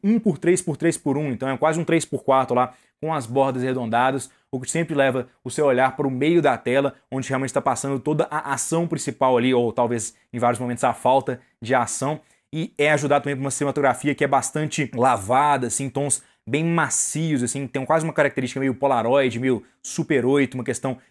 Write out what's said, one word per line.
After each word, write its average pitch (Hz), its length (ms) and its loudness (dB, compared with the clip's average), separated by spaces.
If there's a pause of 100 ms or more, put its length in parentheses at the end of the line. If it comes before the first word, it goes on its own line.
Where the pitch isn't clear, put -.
um 220 160 2
por 208 200 0
três 180 200 2
por 156 160 -4
três 165 220 -2
por 139 200 -2
um, 151 140 -4
então 131 160 -6
é 135 80 -2
quase 160 240 0
um 170 40 -2
três 165 200 0
por - 200 -6
quatro 131 320 2
lá, 135 180 2 (260)
com 156 140 -4
as 139 140 -4
bordas 127 340 0
arredondadas, 127 720 0 (200)
o 131 80 -4
que 127 120 -8
sempre 165 240 -2
leva 131 320 2 (160)
o 123 80 -10
seu 151 160 2
olhar 131 280 4
para 143 120 -2
o - 20 0
meio 147 320 2
da 131 160 4
tela, 135 380 0 (160)
onde 131 180 -6
realmente 131 220 -2
está 139 100 0
passando 139 380 -2
toda 151 320 -2
a 147 220 -6
ação 165 340 -2
principal 131 500 0
ali, 127 160 2
ou 120 180 2
talvez 117 440 -2 (180)
em 120 60 -8
vários 120 200 2
momentos 120 240 -4
a 123 100 2
falta 127 460 0 (220)
de 117 140 0
ação, 135 460 -2 (300)
e 160 240 -8
é 147 160 2
ajudado 143 340 2
também 143 100 -4
por 131 60 -6
uma 135 100 -4
cinematografia 139 640 0
que - 80 -2
é 139 40 4
bastante 143 680 -2
lavada, 127 720 2
assim, 135 240 -4
tons 139 320 -2 (240)
bem 147 180 0
macios, 156 800 0
assim, 139 240 -4
tem 131 180 -6
quase 160 180 2
uma 160 100 -2
característica 135 460 0
meio 135 140 0
Polaroid, 127 640 2
meio 127 240 0 (200)
Super 139 420 0
oito, 135 300 2
uma 123 80 -6
questão 127 340 -6 (140)